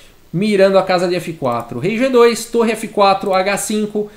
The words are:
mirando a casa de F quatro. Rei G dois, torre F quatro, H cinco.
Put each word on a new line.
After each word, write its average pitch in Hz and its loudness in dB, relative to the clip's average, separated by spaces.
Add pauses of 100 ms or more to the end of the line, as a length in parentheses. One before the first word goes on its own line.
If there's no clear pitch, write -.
(320)
mirando 196 2
a 185 4
casa 185 0
de 180 -2
F 175 -6
quatro. 120 -6
Rei 185 -4
G 254 0
dois, 233 2
torre 233 0
F 220 -8
quatro, 196 2
H 190 0
cinco. 208 -4